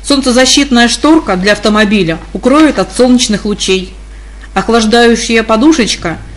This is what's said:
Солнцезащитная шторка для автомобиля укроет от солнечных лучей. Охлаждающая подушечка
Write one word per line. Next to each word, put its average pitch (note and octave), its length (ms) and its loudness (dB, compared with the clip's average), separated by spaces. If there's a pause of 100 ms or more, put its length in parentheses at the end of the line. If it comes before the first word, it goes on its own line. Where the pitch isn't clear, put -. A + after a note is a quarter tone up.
Солнцезащитная C4 840 2
шторка D4 480 0
для F#3+ 180 0
автомобиля G3+ 640 0 (140)
укроет C4+ 460 2
от F#3 160 -4
солнечных B3 500 2
лучей. F#3+ 480 -4 (600)
Охлаждающая A3+ 880 2
подушечка A3 760 0 (200)